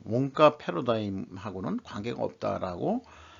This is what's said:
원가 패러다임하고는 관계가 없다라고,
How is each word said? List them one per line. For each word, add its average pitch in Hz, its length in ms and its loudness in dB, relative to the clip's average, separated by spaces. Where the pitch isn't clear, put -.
원가 139 540 6
패러다임하고는 101 1300 -2
관계가 113 380 -6
없다라고, 101 800 -2